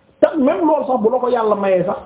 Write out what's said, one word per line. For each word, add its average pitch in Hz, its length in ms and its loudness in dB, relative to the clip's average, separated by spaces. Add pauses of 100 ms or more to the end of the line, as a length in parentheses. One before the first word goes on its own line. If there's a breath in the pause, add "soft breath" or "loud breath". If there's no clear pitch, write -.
(220)
te 311 160 2
même 320 280 0
loolu 302 220 0
sax 254 140 0
bu 214 100 2
la 254 80 -2
ko 247 100 -2
yàlla 226 260 0
mayee 190 300 0
sax 190 200 -4